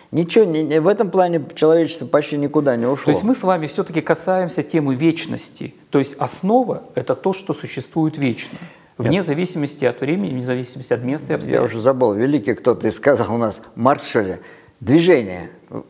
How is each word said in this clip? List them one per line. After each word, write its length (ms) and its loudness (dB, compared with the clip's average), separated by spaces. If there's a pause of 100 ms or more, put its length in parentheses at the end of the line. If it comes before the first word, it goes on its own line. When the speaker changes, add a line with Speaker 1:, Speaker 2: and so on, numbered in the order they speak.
(100)
Speaker 1:
Ничего 340 4
не, 200 0
не, 160 2
в 80 4
этом 220 2
плане 300 2 (140)
человечество 520 2
почти 300 0
никуда 400 0
не 100 -2
ушло. 180 -2
Speaker 2:
То 80 4
есть 100 0
мы 140 2
с 80 -6
вами 240 2
всё-таки 320 -4
касаемся 640 0
темы 320 0
вечности. 800 -2 (160)
То 100 2
есть 180 -2
основа — 640 0 (140)
это 180 -2
то, 180 -2
что 220 -6
существует 640 -4
вечно. 400 -4 (400)
Вне 200 0
Speaker 1:
Нет. 80 -2
Speaker 2:
зависимости 580 -4
от 160 0
времени, 320 -2
вне 100 -4
зависимости 500 -6
от 120 -2
места 240 -6
и 20 -8
Speaker 1:
Я 60 -2
Speaker 2:
обстоятельств. 400 -2
Speaker 1:
уже 80 -6
забыл, 300 4
великий 400 0
кто-то 340 0
и 20 2
сказал 440 2
у 40 -2
нас, 220 -2 (160)
Маркс, 320 0
что 120 0
ли, 160 -2 (440)
«Движение». 720 2 (400)